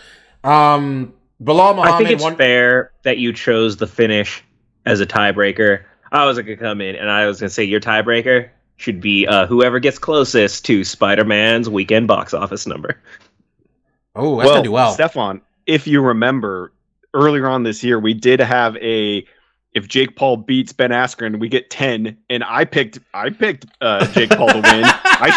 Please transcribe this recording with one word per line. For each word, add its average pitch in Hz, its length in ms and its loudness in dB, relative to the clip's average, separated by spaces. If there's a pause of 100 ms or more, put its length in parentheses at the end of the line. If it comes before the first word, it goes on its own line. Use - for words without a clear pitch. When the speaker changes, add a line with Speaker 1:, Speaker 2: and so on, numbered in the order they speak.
(440)
Speaker 1:
Um, 143 680 2 (260)
Bilal 160 300 4
Speaker 2:
I 196 40 4
think 196 40 -8
Speaker 1:
Muhammad 170 340 4
Speaker 2:
it's 147 120 0
Speaker 1:
won- 160 120 -2
Speaker 2:
fair 123 560 2 (120)
that 127 140 -2
you 120 140 -2
chose 113 460 0
the 107 100 -4
finish 107 560 -2 (420)
as 107 140 0
a 98 60 0
tiebreaker. 101 800 0 (280)
I 143 140 2
was 127 120 0
gonna 107 200 -10
come 107 240 -8
in 95 160 -8
and 104 120 -6
I 104 180 0
was 98 120 -4
gonna 101 100 -4
say 107 140 -2
your 101 160 0
tiebreaker 117 720 0 (260)
should 98 240 -6
be, 101 260 0
uh, 98 220 2
whoever 123 320 2
gets 131 180 0
closest 127 680 0
to 101 180 2
Spider-Man's 107 840 0
weekend 104 400 0
box 98 240 -2
office 98 340 -6
number. 76 340 -10 (1160)
Speaker 1:
Oh, 139 180 -2
that's 131 120 4
Speaker 3:
Well, 143 80 6
Speaker 1:
gonna 127 80 4
do 110 100 -4
well. 120 180 2
Speaker 3:
Stefan, 110 480 -2 (260)
if 156 220 0
you 143 140 4
remember, 113 720 -2 (400)
earlier 143 340 2
on 131 160 -2
this 110 180 -4
year, 120 160 0
we 110 160 0
did 123 280 2
have 117 360 0
a, 107 480 -4 (460)
if 101 160 -6
Jake 131 300 -2
Paul 131 180 0
beats 127 380 -4
Ben 123 180 0
Askren, 120 480 -2
we 113 80 -6
get 123 220 -4
ten, 113 480 -4 (120)
and 120 140 -4
I 123 220 -6
picked, 127 340 -6 (140)
I 107 160 -8
picked, 208 360 -6 (140)
uh, 110 280 0
Jake 117 240 2
Paul - 180 2
to 127 60 4
win. 110 300 0
Speaker 1:
<laughs> - 160 2 (160)
Speaker 3:
I 131 200 2